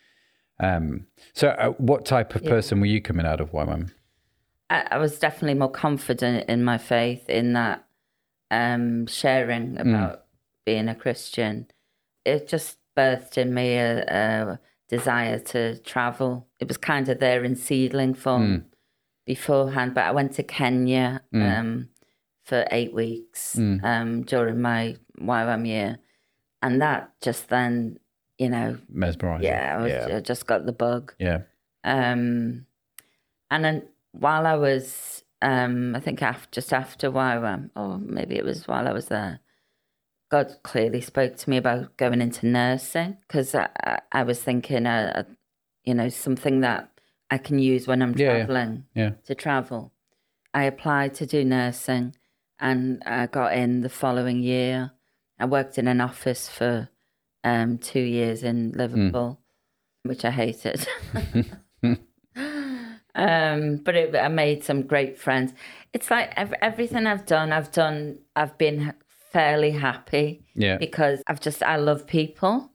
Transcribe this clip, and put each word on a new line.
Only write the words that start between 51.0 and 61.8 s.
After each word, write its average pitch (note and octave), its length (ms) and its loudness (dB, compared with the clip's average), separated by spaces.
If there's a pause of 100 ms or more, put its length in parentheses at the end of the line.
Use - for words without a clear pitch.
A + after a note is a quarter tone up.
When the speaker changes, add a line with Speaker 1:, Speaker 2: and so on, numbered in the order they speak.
Speaker 2:
to D3+ 120 -6
do C#3+ 180 2
nursing B2+ 720 0 (460)
and B2+ 440 0
I A#2+ 220 -2
got A#2+ 280 0
in B2 280 2
the B2 60 -4
following B2+ 540 0
year. B2+ 500 0 (460)
I A2 60 -2
worked C3+ 340 0
in B2 100 2
an B2 120 4
office B2+ 480 -2
for, A#2+ 400 -2 (560)
um, A#2 340 2
two - 220 -2
years A#2 420 0
in A#2 300 0
Speaker 1:
Mm. - 40 -8
Speaker 2:
Liverpool, A#2+ 640 0 (600)
which B2+ 220 -6
I A2+ 60 2
hated. A#2 560 -2 (280)
<laughs> - 440 -2 (240)